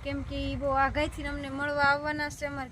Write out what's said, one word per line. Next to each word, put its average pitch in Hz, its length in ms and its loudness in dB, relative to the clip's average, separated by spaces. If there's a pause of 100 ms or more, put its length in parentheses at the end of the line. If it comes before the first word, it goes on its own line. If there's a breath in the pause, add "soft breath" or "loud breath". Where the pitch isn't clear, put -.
કેમ 277 180 -2
કે 277 140 -6
ઈ 277 200 -2
બહુ 277 120 0
આઘાઈથી 277 540 2
અમને 285 280 -4
મળવા 285 320 0
આવવાના 294 460 2
છે 294 180 -6
અમારા 277 260 -4